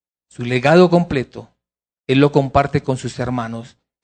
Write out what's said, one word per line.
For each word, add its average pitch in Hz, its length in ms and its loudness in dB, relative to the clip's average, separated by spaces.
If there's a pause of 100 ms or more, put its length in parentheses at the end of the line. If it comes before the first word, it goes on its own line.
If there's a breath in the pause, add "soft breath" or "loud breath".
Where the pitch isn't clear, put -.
(280)
Su - 160 -12
legado 135 460 4
completo, 147 640 -2 (540)
Él 131 140 2
lo 143 100 4
comparte 143 520 0
con 131 140 -4
sus 127 220 -10
hermanos 120 600 -10 (260)